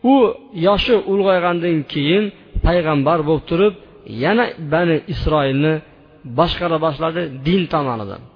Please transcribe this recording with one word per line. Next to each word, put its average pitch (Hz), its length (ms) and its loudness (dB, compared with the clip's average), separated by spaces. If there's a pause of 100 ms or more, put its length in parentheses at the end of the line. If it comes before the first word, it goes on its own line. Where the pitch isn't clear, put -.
U 254 120 6 (400)
yoshi 196 480 2
ulg'aygandan 175 800 0
keyin 156 400 0 (360)
payg'ambar 160 640 2
bo'lib 151 200 0
turib, 190 280 2 (420)
yana 196 300 0 (200)
Bani 160 320 2 (100)
Isroilni 147 680 0 (520)
boshqara 165 540 -2
boshladi 160 420 -2 (200)
din 175 240 2
tomonidan. 113 560 -4 (140)